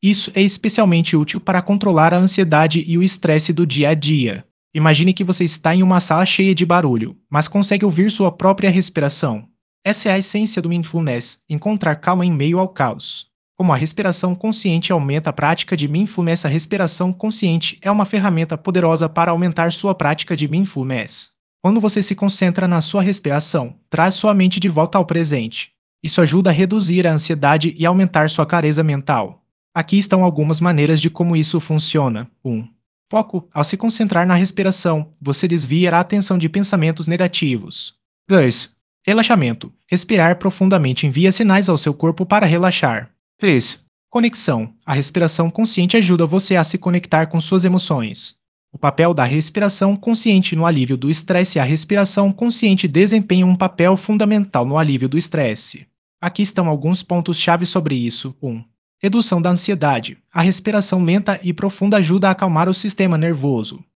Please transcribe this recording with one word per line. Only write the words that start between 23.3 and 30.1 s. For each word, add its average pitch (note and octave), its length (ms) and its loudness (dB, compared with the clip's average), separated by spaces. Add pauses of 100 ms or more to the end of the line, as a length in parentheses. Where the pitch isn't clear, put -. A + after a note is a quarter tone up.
traz E3+ 240 0
sua G#3+ 180 0
mente F#3 260 2
de F#3 100 0
volta D#3+ 280 0
ao F#3 80 2
presente. D3 680 -4 (300)
Isso D#3+ 200 0
ajuda F3 260 2
a F3 60 4
reduzir F3+ 520 0
a E3 60 2
ansiedade D#3 640 0
e D#3+ 80 -4
aumentar F3+ 460 2
sua D#3 160 0
clareza D3+ 360 0
mental. C#3 640 -4 (300)
Aqui E3+ 240 0
estão F#3+ 260 2